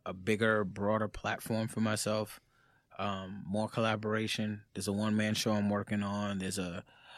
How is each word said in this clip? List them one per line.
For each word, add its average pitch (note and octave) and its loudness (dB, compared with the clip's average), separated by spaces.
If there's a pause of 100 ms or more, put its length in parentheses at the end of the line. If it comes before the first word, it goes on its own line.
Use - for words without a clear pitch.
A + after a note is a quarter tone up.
a F2+ -6
bigger, G#2+ 2
broader G2+ 0
platform A2 -2
for - -2
myself. G#2+ 0 (580)
Um, G2 -4
more G#2+ 0
collaboration. G#2+ 0 (120)
There's G2 -4
a G2+ 2
one-man G#2+ 2
show A2 2
I'm G#2 4
working G#2 0
on. G2+ -2
There's F#2 -2
a, F2+ -4 (360)